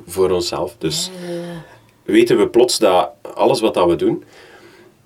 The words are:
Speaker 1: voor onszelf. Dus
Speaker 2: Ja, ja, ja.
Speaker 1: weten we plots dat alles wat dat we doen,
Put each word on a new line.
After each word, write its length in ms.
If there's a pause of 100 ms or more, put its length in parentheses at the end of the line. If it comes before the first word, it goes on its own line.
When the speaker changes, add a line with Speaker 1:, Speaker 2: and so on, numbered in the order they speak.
Speaker 1:
voor 240
onszelf. 480
Dus 320 (120)
Speaker 2:
Ja, 120
ja, 60
ja. 220 (400)
Speaker 1:
weten 360
we 100
plots 300
dat 320 (240)
alles 260
wat 140
dat 140
we 80
doen, 280 (800)